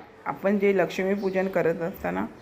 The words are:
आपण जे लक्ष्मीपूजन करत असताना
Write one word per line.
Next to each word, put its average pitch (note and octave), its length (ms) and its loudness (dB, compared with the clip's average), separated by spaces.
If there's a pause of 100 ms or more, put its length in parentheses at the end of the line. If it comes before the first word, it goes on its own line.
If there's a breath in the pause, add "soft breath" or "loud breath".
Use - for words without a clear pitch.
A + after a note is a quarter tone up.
(260)
आपण G3 340 0
जे G3 180 4
लक्ष्मीपूजन F#3+ 720 0
करत E3+ 340 0
असताना F3+ 440 -4 (160)